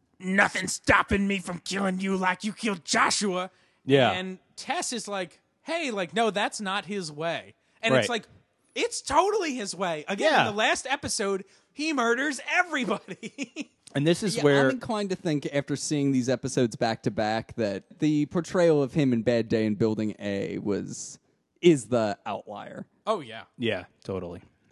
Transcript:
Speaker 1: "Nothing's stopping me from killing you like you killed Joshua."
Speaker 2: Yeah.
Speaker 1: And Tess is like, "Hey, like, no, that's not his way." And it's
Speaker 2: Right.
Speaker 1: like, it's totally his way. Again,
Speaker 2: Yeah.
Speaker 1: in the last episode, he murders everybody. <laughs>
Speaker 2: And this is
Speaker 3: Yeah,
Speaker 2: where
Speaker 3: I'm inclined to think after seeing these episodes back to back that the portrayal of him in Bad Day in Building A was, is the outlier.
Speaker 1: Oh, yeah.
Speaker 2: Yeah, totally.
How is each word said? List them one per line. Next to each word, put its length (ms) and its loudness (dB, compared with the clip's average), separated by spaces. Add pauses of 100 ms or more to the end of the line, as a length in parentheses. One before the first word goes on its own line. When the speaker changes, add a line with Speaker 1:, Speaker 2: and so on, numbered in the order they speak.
(200)
Speaker 1:
"Nothing's 540 0
stopping 540 2
me 120 0
from 200 -8
killing 400 -2
you 160 0
like 300 0
you 80 -4
killed 320 -4
Joshua." 680 0 (340)
Speaker 2:
Yeah. 260 8
Speaker 1:
And 280 -4 (160)
Tess 380 -4
is 140 -8
like, 340 -8 (220)
"Hey, 280 -4
like, 220 -4
no, 180 2
that's 300 -2
not 240 -4
his 260 -6
way." 440 -6 (260)
And 120 2
it's 160 4
Speaker 2:
Right. 120 -2
Speaker 1:
like, 60 -20 (460)
it's 280 -4
totally 540 2
his 200 -6
way. 320 -4
Again, 260 2
Speaker 2:
Yeah. 140 6
Speaker 1:
in 60 -4
the 40 -8
last 320 0
episode, 560 -4 (260)
he 220 -4
murders 460 0 (120)
everybody. 1200 -4
<laughs> 60 -20 (140)
Speaker 2:
And 100 2
this 180 2
is 120 0
Speaker 3:
Yeah, 80 -2
Speaker 2:
where 220 6
Speaker 3:
I'm 60 4
inclined 400 -4
to 40 -4
think 380 -2
after 240 -2
seeing 340 0
these 160 2
episodes 480 0
back 280 -2
to 80 0
back 440 -2
that 440 -4
the 260 2
portrayal 580 2
of 100 -4
him 200 4
in 80 2
Bad 260 2
Day 180 2
in 100 0
Building 440 0
A 380 -4
was, 600 -6 (440)
is 260 6
the 380 0
outlier. 640 -10 (200)
Speaker 1:
Oh, 140 -2
yeah. 220 -14 (140)
Speaker 2:
Yeah, 280 -2 (180)
totally. 380 -8 (300)